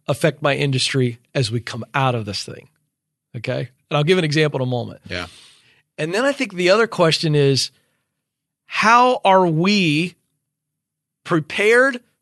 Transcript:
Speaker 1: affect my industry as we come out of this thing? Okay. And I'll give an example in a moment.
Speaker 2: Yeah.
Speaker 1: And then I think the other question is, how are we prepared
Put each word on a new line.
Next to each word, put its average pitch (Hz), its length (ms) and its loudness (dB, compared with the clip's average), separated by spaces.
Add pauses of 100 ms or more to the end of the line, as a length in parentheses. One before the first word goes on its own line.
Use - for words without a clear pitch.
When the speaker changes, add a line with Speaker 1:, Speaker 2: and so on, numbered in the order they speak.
Speaker 1:
affect 147 340 -2
my 143 140 0
industry 131 640 -2 (160)
as 120 160 -2
we 117 80 -4
come 113 240 -10 (100)
out 131 220 0
of 110 100 -8
this 98 180 -8
thing? - 260 -18 (680)
Okay. 127 340 -8 (200)
And 156 80 -2
I'll 147 60 2
give 185 140 4
an 180 60 2
example 151 360 0
in 127 80 -4
a - 20 -4
moment. 117 380 -6
Speaker 2:
Yeah. 90 200 -8 (680)
Speaker 1:
And 160 160 -6
then 233 120 0
I 285 60 2
think 254 220 -6
the 175 160 0
other 214 180 4
question 160 480 0
is, 139 360 2 (960)
how 247 540 2
are 190 240 4
we 175 680 0 (1080)
prepared 233 760 0 (200)